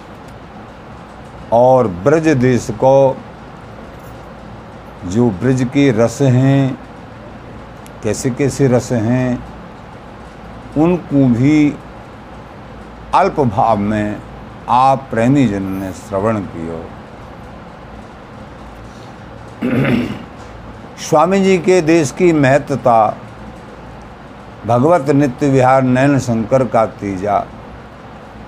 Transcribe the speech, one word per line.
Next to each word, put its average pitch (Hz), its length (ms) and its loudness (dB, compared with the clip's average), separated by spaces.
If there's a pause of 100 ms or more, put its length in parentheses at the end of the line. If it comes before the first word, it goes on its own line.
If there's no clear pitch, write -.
(1500)
और 123 360 6
ब्रज 143 400 2
देश 127 420 2
को 131 460 4 (1900)
जो 113 260 2
ब्रज 127 340 0 (100)
के 143 180 4
रस 113 300 0
हैं, 135 560 2 (1200)
कैसे 104 280 -2
कैसे 135 380 0
रस 123 240 0
हैं, 123 520 0 (1300)
उनको 151 500 2
भी 143 480 4 (1400)
अल्प 165 260 2
भाव 113 360 2
में 104 440 -2 (480)
आप 131 420 2
प्रेमी 123 360 4
जन 98 160 -2
ने 95 300 -6
श्रवण 101 460 -2
कियो। 82 460 -10 (2750)
<clears throat> - 1400 -4
स्वामी 175 420 2
जी 190 180 4
के 185 220 4
देश 160 300 2
की 180 220 4
महत्ता, 131 840 4 (1500)
भगवत 139 440 4
नित्य 143 380 2
विहार 131 340 6
नैन 131 360 4
शंकर 120 460 0
का 110 220 2
तीजा, 101 580 -2 (1040)